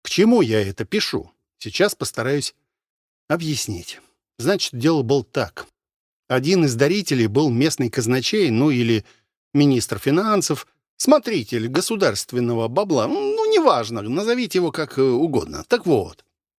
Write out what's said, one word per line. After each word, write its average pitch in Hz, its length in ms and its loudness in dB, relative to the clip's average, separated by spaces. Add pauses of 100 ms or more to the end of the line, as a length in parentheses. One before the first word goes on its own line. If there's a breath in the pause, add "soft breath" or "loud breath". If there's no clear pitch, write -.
К - 80 -12
чему 220 320 4
я 110 180 2
это 98 240 -4
пишу? - 460 -4 (280)
Сейчас 185 360 -2
постараюсь 131 640 -6 (720)
объяснить. 147 720 -6 (380)
Значит, 131 380 -2
дело 147 260 2
было 131 200 0
так. - 460 -8 (600)
Один 156 360 2
из 131 100 2
дарителей 139 540 0
был 135 220 2
местный 127 380 0
казначей, 131 640 0
ну 127 200 2
или 117 340 2 (500 soft breath)
министр 135 440 2
финансов, 180 680 0 (300)
смотритель 156 720 0
государственного 123 960 -2
бабла, 135 400 0
ну, 415 460 -2
неважно, 123 500 2
назовите 208 560 -2
его 170 140 0
как, - 260 -6
э, 135 40 4
угодно. 127 680 0
Так - 180 0
вот, 117 380 0 (360)